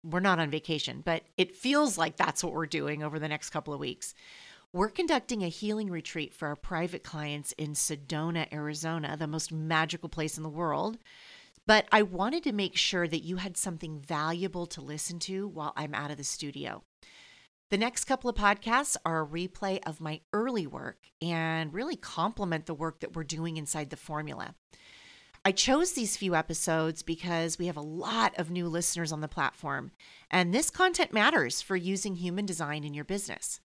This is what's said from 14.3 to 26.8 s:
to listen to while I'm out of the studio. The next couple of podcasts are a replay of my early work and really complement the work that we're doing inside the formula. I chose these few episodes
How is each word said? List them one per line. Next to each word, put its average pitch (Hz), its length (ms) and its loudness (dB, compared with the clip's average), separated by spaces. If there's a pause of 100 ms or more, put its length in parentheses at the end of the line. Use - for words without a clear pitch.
to 160 120 -10
listen 151 380 -6
to 190 280 -2
while 160 300 -6
I'm 147 180 -4
out 147 160 -2
of 147 60 -6
the 143 80 -10
studio. 143 600 -6 (840)
The 202 100 2
next 240 260 0
couple 262 260 2
of 226 60 -2
podcasts 220 680 4
are 165 180 2
a 151 40 -2
replay 185 580 -2
of 156 160 -6
my 156 200 -6 (120)
early 214 360 0
work 127 300 -10 (220)
and 160 540 0
really 269 220 -2
complement 170 680 -2
the 165 80 -4
work 156 260 -4
that - 160 -8
we're 160 80 -4
doing 160 320 -2
inside 151 340 -4
the 165 60 -8
formula. 151 580 -8 (920)
I 196 60 6
chose 285 420 4
these 226 240 0
few 180 200 2
episodes 160 680 2